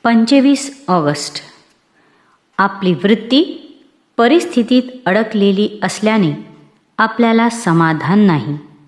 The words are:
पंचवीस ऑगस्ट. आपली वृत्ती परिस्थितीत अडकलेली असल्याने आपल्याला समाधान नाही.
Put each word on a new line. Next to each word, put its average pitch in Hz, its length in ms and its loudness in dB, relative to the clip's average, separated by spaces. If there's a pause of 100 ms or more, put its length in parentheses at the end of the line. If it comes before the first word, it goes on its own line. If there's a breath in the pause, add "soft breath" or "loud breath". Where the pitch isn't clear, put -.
पंचवीस 262 800 2
ऑगस्ट. 147 540 -2 (1160)
आपली 196 340 -2
वृत्ती 226 840 0 (420)
परिस्थितीत 247 680 2 (240)
अडकलेली 202 760 0
असल्याने 185 640 -2 (520)
आपल्याला 226 500 2
समाधान 165 680 0
नाही. 147 400 0 (300)